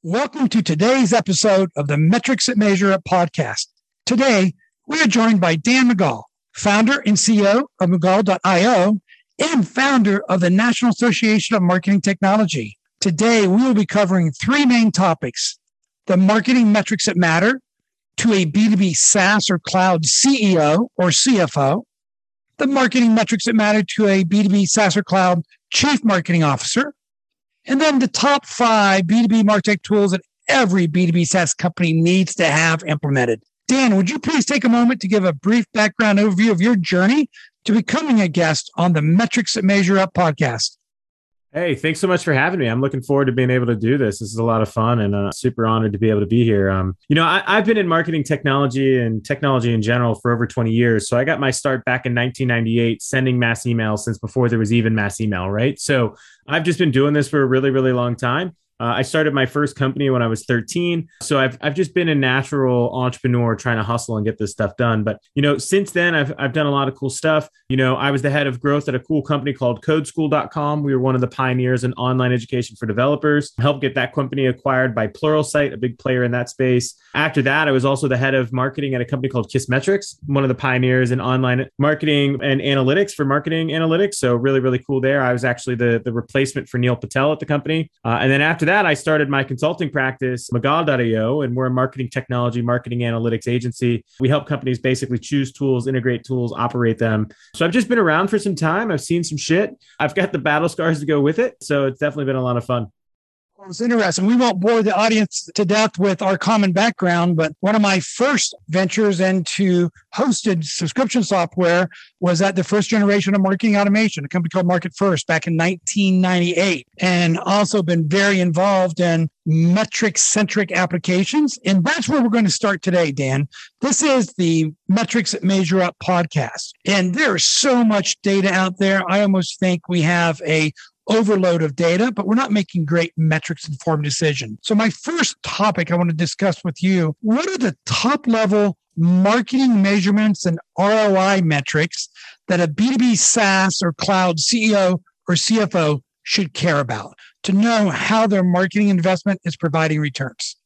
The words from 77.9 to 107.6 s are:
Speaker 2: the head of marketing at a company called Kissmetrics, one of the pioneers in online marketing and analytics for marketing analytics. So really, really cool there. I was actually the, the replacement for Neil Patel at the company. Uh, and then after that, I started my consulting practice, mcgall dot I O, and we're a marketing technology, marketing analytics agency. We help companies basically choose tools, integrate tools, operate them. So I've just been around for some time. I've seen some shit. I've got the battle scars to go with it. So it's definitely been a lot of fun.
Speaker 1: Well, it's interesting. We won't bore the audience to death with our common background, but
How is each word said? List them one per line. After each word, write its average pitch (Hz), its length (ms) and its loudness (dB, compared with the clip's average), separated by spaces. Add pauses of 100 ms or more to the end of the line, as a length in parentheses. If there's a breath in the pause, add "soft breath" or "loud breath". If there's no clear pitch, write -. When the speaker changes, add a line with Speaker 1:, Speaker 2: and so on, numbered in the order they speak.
Speaker 2:
the 127 100 0
head 135 160 0
of 127 180 -2
marketing 135 420 -4
at 123 60 -2
a 120 60 -4
company 131 240 -4
called 123 200 -4
Kissmetrics, 139 640 -2 (100)
one 139 180 0
of 135 40 0
the 123 60 0
pioneers 127 580 0
in 127 100 -2
online 127 440 -2 (120)
marketing 143 640 0
and 135 180 0
analytics 139 520 0
for 147 120 -4
marketing 156 440 -2
analytics. 165 480 -2
So 123 180 0
really, 131 260 0
really 127 200 -2
cool 135 200 -4
there. 135 220 0
I 127 100 0
was 123 140 -2
actually 123 300 -4
the, 117 280 0
the 123 80 -6
replacement 131 560 -4
for - 80 -10
Neil 123 180 0
Patel 135 380 -2
at 151 80 -6
the 151 60 -8
company. 156 440 -4 (140)
Uh, 117 160 -2
and 127 100 2
then 139 120 2
after 160 240 0
that, 196 180 2
I 160 100 2
started 151 340 0
my 139 160 0
consulting 151 460 -4
practice, 131 600 -4
mcgall 139 340 0
dot 139 160 0
I 117 140 0
O, 117 280 -2
and 123 120 -4
we're 131 120 -2
a 127 40 -2
marketing 127 400 -4
technology, 123 500 -4
marketing 120 380 -4
analytics 117 480 -4
agency. 120 580 -4 (140 soft breath)
We 131 100 0
help 143 200 0
companies 127 320 -4
basically 127 400 -2
choose 139 320 -4
tools, 127 340 -2
integrate 127 380 -2
tools, 123 280 -4
operate 117 460 -2
them. 110 300 -2 (260 soft breath)
So - 100 -2
I've 170 60 0
just 208 180 0
been 240 120 2
around 170 260 2
for 208 140 -2
some 202 160 -4
time. 165 340 -2
I've 151 100 -2
seen 170 220 -2
some 156 160 -6
shit. 196 340 -2 (280 soft breath)
I've 147 160 -2
got 190 160 -2
the 151 80 -4
battle 151 280 0
scars 160 300 -2
to 147 80 -6
go 147 140 2
with 147 180 2
it. 247 240 -4
So 139 240 0
it's 135 140 -6
definitely 143 240 -2
been 135 100 -2
a 131 80 -2
lot 123 140 0
of 120 80 -4
fun. 120 240 -4 (720)
Speaker 1:
Well, 196 120 -20
it's 170 100 -12
interesting. 214 460 0
We 233 100 4
won't 240 240 2
bore 226 220 2
the 202 120 0
audience 220 600 0
to 208 100 0
death 208 340 0
with 190 220 0
our 190 160 0
common 202 360 0
background, 175 640 0
but 156 220 -2